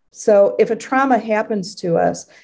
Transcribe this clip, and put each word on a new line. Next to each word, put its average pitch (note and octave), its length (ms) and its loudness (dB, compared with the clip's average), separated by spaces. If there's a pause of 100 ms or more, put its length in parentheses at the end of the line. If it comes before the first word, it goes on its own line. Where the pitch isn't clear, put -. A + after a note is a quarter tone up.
(120)
So G3+ 480 2
if A3 100 2
a A3+ 60 -4
trauma C4 420 0
happens G#3+ 580 -4
to E3+ 220 -2
us, - 300 -2 (160)